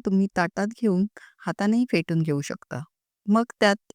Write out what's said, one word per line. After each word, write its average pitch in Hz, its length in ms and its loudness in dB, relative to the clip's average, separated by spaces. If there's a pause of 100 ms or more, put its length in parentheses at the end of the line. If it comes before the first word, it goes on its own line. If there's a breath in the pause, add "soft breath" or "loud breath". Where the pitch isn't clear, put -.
तुम्ही 196 220 2 (100)
ताटात 190 460 -4
घेऊन 196 240 2 (400 loud breath)
हातानेही 214 440 0
फेटून 165 320 0
घेऊ 147 180 0
शकता. - 420 -10 (440)
मग 220 180 4 (160)
त्यात 202 340 0